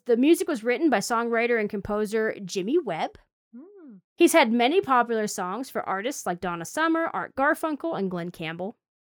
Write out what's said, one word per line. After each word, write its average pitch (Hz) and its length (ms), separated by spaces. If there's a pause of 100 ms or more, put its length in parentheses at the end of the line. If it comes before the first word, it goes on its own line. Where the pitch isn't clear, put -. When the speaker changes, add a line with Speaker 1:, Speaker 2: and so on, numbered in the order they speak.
Speaker 1:
the 240 100
music 320 320
was 262 160
written 247 260
by 233 80
songwriter 233 600
and 214 120
composer 214 760
Jimmy 196 340
Webb. 226 380 (400)
Speaker 2:
Hmm. 330 380 (220)
Speaker 1:
He's 339 160
had 277 200
many 247 280
popular 240 460
songs 208 440
for - 180
artists 196 380
like 180 140
Donna 170 240
Summer, 330 480
Art - 240
Garfunkel, 311 600
and 190 120
Glen 175 200
Campbell. 170 460 (260)